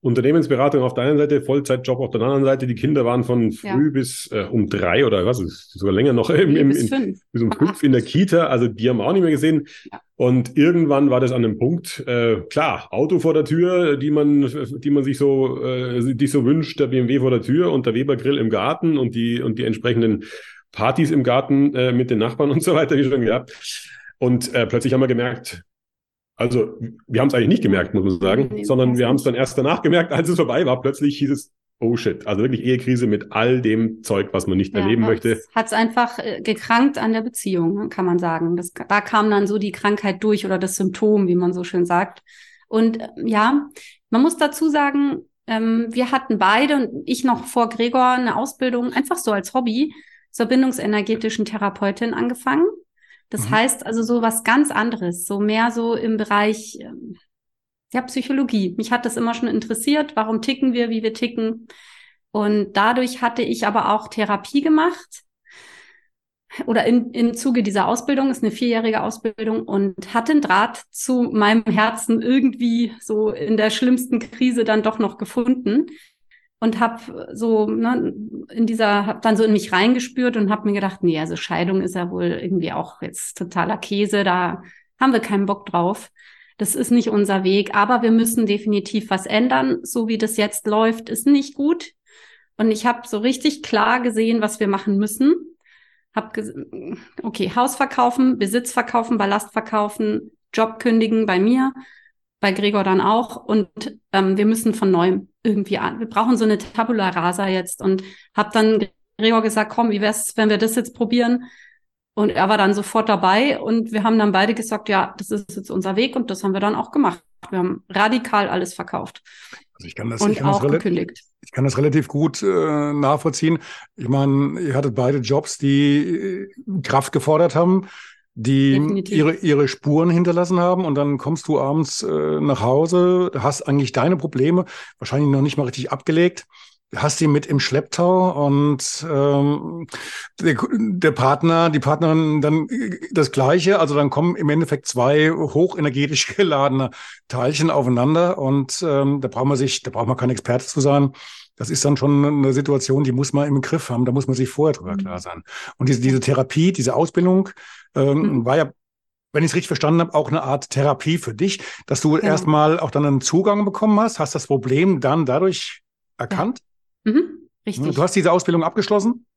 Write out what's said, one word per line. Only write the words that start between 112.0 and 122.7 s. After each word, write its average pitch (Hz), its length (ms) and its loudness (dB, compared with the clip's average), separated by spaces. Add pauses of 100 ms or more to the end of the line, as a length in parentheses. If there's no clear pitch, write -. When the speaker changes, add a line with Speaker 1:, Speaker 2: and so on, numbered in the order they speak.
Speaker 2:
Und 208 160 2
er 190 180 0
war 214 80 4
dann 196 160 4
sofort 220 340 -2
dabei 214 540 2
und 226 320 -2
wir 214 100 0
haben 226 160 4
dann 208 140 4
beide 208 200 2
gesagt, 214 360 -6
ja, 196 280 0
das - 140 -10
ist 208 240 -6
jetzt 196 160 -12
unser 190 240 -4
Weg 247 220 0
und 247 120 -4
das 190 140 -8
haben 190 80 0
wir 190 80 -2
dann 208 160 0
auch - 160 -6
gemacht. 214 320 0 (260)
Wir 190 100 -4
haben 185 280 -4
radikal 208 600 0
alles - 240 -4
verkauft - 480 -10 (540)
Speaker 3:
Also - 120 -18
ich - 80 -16
kann 113 140 -6
das, 113 120 -4
Speaker 2:
und 208 100 4
Speaker 3:
ich - 80 -2
kann 135 80 0
das - 100 2
Speaker 2:
auch - 60 -2
Speaker 3:
rela-, 143 100 2
Speaker 2:
gekündigt. 175 500 -2 (160)
Speaker 3:
ich - 140 -20
kann 131 100 0
das 135 140 0
relativ 143 320 2
gut, 151 340 -2
äh, 156 500 0